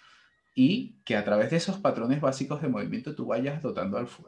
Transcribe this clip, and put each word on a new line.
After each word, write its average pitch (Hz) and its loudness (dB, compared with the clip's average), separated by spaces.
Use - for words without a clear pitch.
y 165 4
que 107 0
a 101 0
través 107 4
de 165 2
esos 170 -2
patrones 131 0
básicos 139 -2
de 143 -2
movimiento 107 -4
tú 127 -8
vayas 135 -2
dotando 101 -2
al 120 -2
fu-, - -20